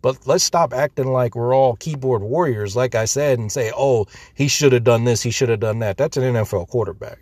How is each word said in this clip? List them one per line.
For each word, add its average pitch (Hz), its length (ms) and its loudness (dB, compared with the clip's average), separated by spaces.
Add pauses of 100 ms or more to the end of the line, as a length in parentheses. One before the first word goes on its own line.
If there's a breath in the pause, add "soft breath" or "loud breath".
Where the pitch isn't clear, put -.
But 135 240 -2
let's 160 180 2
stop 165 300 0
acting 131 400 -2
like 123 220 0
we're 120 200 0
all 131 200 4
keyboard 131 480 -4
warriors, 110 520 -2
like 123 200 0
I 110 100 0
said, 135 320 0
and 110 140 -6
say, 113 260 -4
"Oh, 127 300 2 (260 loud breath)
he 143 140 0
should 139 260 4
have 123 100 4
done 117 200 4
this, 120 180 2
he 120 80 -4
should 120 200 -2
have 113 100 0
done 110 200 -2
that." 104 160 -4
That's 147 220 -2
an 131 60 0
N 127 120 0
F 107 180 -2
L 87 120 -2
quarterback. - 560 -6